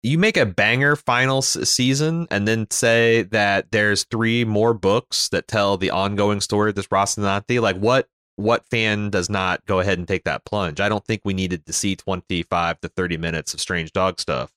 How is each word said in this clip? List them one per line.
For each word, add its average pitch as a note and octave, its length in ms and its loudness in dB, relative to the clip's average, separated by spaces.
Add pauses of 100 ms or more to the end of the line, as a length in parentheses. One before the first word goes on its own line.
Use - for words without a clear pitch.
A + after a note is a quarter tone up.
you C#3 140 0
make G3+ 200 2
a C3+ 100 4
banger A#2+ 480 2
final C3 440 2
s-, - 300 -2
season D3+ 640 0
and G2+ 160 0
then A2+ 240 0
say A#2 520 4
that G2+ 480 0
there's G#2 340 2
three A#2 400 0
more A2 280 2
books G2+ 560 0
that - 180 -4
tell G2+ 300 0
the F#2 140 0
ongoing G2+ 500 0
story G#2+ 280 0
of G2+ 60 -4
this G2 120 -6
Rocinante. G2+ 760 0
Like, G2 160 0
what, A#2+ 300 2 (300)
what A2+ 320 0
fan G#2+ 420 0
does F#2 180 -2
not F#2+ 380 -2
go F#2+ 120 2
ahead F#2 200 0
and E2+ 80 -8
take F#2+ 160 -2
that D2 220 -4
plunge? F#2 340 -4
I G2+ 100 2
don't G#2+ 160 -2
think - 180 -4
we G2 120 -4
needed F2+ 320 -4
to E2 60 -10
see G2 220 -2
twenty-five F2 840 -4
to - 60 -12
thirty F2 300 -4
minutes E2 360 -6
of - 80 -12
Strange E2+ 300 -6
Dog F#2 280 -2
stuff. C2 380 -6